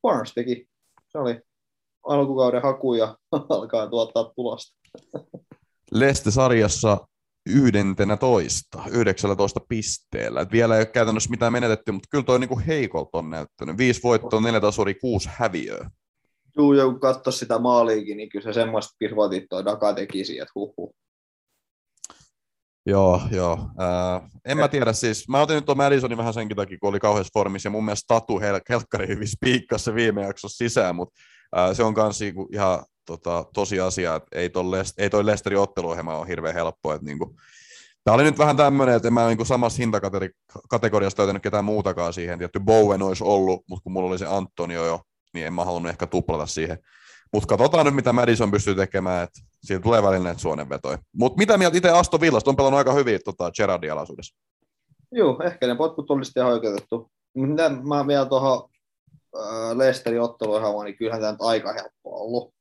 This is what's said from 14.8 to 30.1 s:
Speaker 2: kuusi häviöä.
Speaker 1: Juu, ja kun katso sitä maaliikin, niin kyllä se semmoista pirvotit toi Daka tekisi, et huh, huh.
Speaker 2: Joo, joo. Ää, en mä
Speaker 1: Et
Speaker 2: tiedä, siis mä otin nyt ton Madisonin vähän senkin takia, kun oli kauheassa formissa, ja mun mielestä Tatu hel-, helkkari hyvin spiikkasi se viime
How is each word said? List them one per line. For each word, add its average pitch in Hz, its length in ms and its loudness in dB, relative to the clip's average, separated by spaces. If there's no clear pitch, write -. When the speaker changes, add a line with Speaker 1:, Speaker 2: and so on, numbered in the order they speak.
Speaker 2:
kuusi 120 300 -2
häviöä. 71 580 -6
Speaker 1:
Juu, 143 160 6
ja 139 120 6
kun 123 140 0
katso 131 320 0
sitä 113 280 -4
maaliikin, 113 580 2
niin 107 120 -12
kyllä 101 140 -8
se 110 100 -8
semmoista 113 460 -2
pirvotit 104 500 0
toi 92 160 -8
Daka 104 280 0
tekisi, 95 460 -8
et 92 160 -12
huh, 101 220 -8
huh. 107 180 -14
Speaker 2:
Joo, 95 360 4
joo. 90 460 -2
Ää, 90 520 -2
en 143 120 -2
mä 147 80 2
Speaker 1:
Et 139 60 0
Speaker 2:
tiedä, 120 220 0
siis 110 360 -4
mä 135 120 2
otin 151 140 2
nyt 147 100 -2
ton 139 120 2
Madisonin 135 400 2
vähän 117 160 -2
senkin 107 240 -6
takia, 95 240 -6
kun 101 80 0
oli 98 100 -2
kauheassa 104 340 2
formissa, 98 340 -2
ja 98 40 -2
mun 107 140 -4
mielestä 107 280 -6
Tatu 113 260 0
hel-, 101 300 -2
helkkari 110 380 -2
hyvin 104 200 -4
spiikkasi 123 580 -2
se 110 100 -2
viime 110 260 0